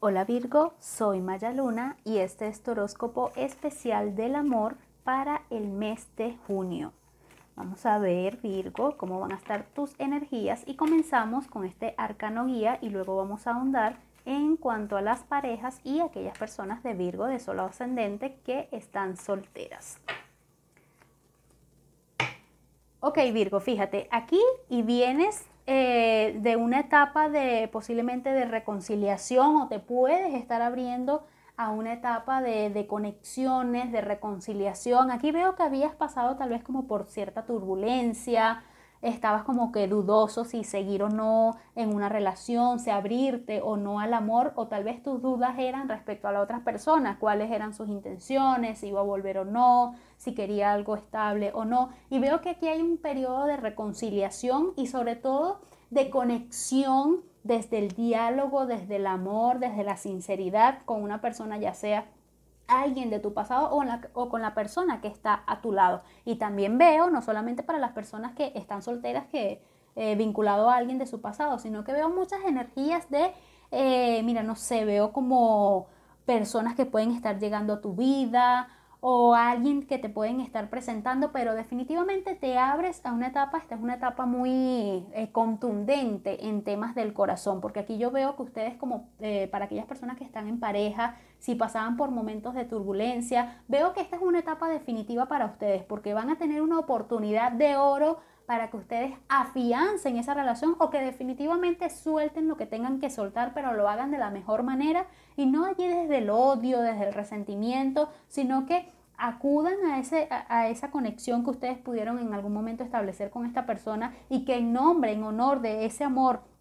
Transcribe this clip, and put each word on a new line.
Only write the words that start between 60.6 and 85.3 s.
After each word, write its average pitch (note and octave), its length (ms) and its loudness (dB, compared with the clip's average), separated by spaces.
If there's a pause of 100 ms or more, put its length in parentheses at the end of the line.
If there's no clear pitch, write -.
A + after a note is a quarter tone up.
con G#3+ 160 -2
una G#3 180 -6
persona, A3 380 -6
ya G#3 160 -4
sea G#3 320 -2 (600)
alguien B3+ 440 2
de G#3 100 -2
tu G#3 140 -6
pasado B3+ 420 0
o C#4+ 80 2
la, C4 300 -6
o B3 160 -4
con A#3 100 -2
la G#3+ 140 -4
persona C4+ 480 -2
que G#3 60 -4
está G#3 380 -2
a - 140 -4
tu A#3 100 -4
lado. F#3+ 320 4 (220)
Y A#3 120 -2
también G#3 420 0
veo, E4+ 320 8
no C#4 100 2
solamente A#3 420 -4
para D#4+ 160 -2
las B3 140 -2
personas A3 400 -10
que C4+ 220 -2
están G3+ 260 -8
solteras, A#3+ 460 -6
que, A3+ 360 -4 (340)
eh, A3 200 0
vinculado G#3+ 540 4
a B3 60 6
alguien B3 200 0
de B3+ 100 -2
su A#3 140 -10
pasado, C4+ 380 -2
sino G#3+ 260 -8
que B3+ 80 -6
veo D4+ 160 2
muchas F#4 380 -2
energías C#4+ 640 -2
de, D#4 220 2 (380)
eh, B3 540 4
mira, A#3 180 0
no A3 140 -4
sé, A3+ 300 0
veo G#3 260 4
como A3 760 4 (360)
personas A3+ 500 0
que C4 120 2
pueden A3 240 2
estar A3 280 -2
llegando G#3 360 0
a G#3 80 -8
tu G3+ 100 -4
vida B3 760 4 (380)
o A#3+ 280 8
alguien A#3+ 520 4
que C4 120 -2
te A#3 100 -6
pueden G#3+ 320 -2
estar G#3+ 300 -6
presentando, B3+ 600 -2
pero A#3 240 0
definitivamente E4+ 800 -4
te B3+ 220 -2
abres D4 480 0
a B3 80 -4
una A#3 140 -2
etapa, C4+ 320 -2
esta - 160 -10
es A3 80 -8
una B3 140 -4
etapa B3+ 280 -2
muy, B3 880 0
eh, A3 180 -4